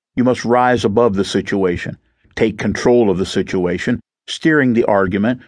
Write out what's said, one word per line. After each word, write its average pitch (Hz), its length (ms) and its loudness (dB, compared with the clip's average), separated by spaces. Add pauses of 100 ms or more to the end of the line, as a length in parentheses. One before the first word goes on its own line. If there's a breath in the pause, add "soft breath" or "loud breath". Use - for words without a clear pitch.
(160)
you 127 80 0
must 123 200 0
rise 123 400 2
above 113 300 2
the 98 100 -2
situation, 95 760 -4 (360)
take 110 220 -2
control 110 540 2
of 90 80 0
the 95 80 -2
situation, 92 720 -4 (300)
steering 139 440 2
the 113 120 2
argument 101 640 0